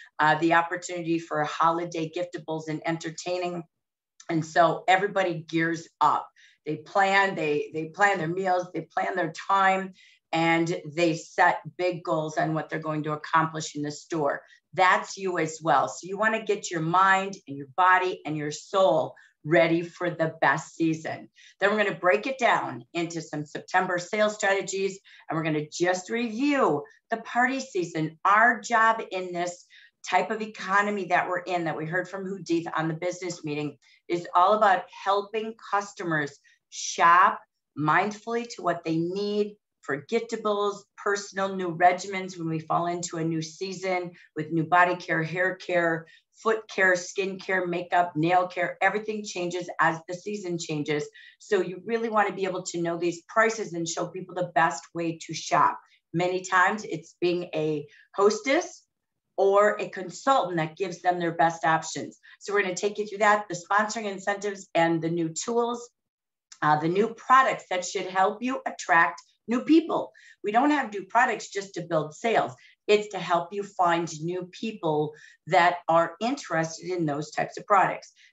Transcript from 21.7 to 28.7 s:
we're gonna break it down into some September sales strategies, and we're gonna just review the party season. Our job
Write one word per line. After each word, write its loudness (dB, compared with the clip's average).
we're 0
gonna 0
break 2
it -4
down 0
into -4
some -8
September -2
sales 0
strategies, -2
and -2
we're -2
gonna -2
just 0
review 0
the -4
party 0
season. -4
Our 6
job 2